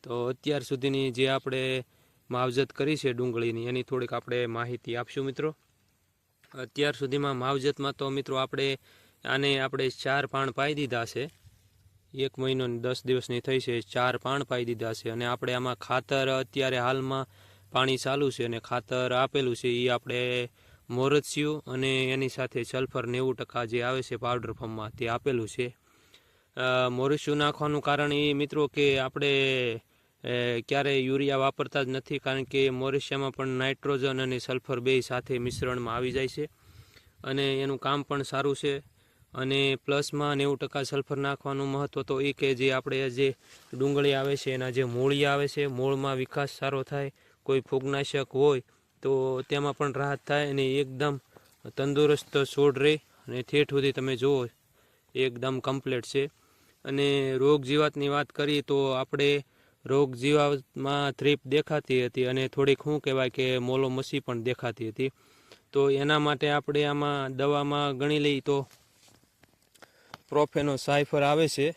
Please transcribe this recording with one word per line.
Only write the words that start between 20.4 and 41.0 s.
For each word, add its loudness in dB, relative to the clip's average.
મોરસિયું 0
અને 0
એની 0
સાથે -4
સલ્ફર -4
નેવું 0
ટકા -6
જે -2
આવે -2
છે -6
પાવડર -2
ફોર્મમાં -8
તે -4
આપેલું 0
છે. -4
અ, 2
મોરસિયું 0
નાખવાનું 0
કારણ 0
એ 2
મિત્રો 0
કે 2
આપણે, 0
એ, 0
ક્યારેય 0
યુરિયા 2
વાપરતા 0
જ -2
નથી -4
કારણ -2
કે 2
મોરસિયામાં -2
પણ -4
નાઇટ્રોજન -2
અને -2
સલ્ફર -4
બેય 4
સાથે -4
મિશ્રણમાં -4
આવી -2
જાય -2
છે -8
અને -2
એનું -2
કામ 0
પણ -4
સારું -2
છે. -2
અને 0
પ્લસમાં -2
નેવું 2
ટકા -4
સલ્ફર -4